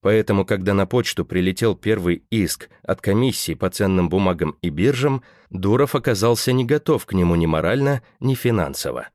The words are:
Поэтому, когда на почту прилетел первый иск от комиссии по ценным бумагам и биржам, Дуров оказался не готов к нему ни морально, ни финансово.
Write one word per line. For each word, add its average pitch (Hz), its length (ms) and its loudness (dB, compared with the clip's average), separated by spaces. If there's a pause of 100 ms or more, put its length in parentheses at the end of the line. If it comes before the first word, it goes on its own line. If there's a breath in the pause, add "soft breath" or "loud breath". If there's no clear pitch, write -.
Поэтому, 101 440 2
когда 98 300 -2
на 98 120 2
почту 113 380 -2
прилетел 92 500 -2
первый 90 560 -2
иск 104 380 -2 (140 soft breath)
от - 180 -4
комиссии 107 540 -2
по 92 140 -4
ценным 95 400 0
бумагам 87 540 0
и 87 80 -2
биржам, 127 540 0 (260 soft breath)
Дуров 101 440 0
оказался 120 580 0
не 127 120 2
готов 143 400 0
к - 80 -14
нему 87 220 4
ни 85 120 2
морально, 120 560 0 (180 soft breath)
ни 131 140 0
финансово. 71 800 -2